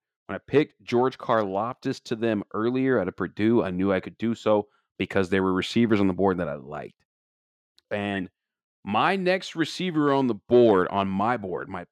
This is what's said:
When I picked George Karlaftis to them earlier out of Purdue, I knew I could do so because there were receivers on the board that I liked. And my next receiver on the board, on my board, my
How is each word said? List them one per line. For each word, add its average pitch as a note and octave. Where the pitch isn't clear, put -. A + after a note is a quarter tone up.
When G2
I -
picked -
George B2
Karlaftis A2+
to A#2+
them A2
earlier B2+
out F2+
of F#2
Purdue, G#2+
I F#2+
knew F#2+
I F#2
could F2+
do A#2
so G#2+
because F#2+
there F#2+
were F#2+
receivers G#2+
on G2+
the F#2+
board F#2
that E2+
I D2
liked. C#2
And G2+
my D3+
next F#3
receiver D#3
on C3+
the A#2
board, A2
on G2
my G2+
board, F#2
my F#2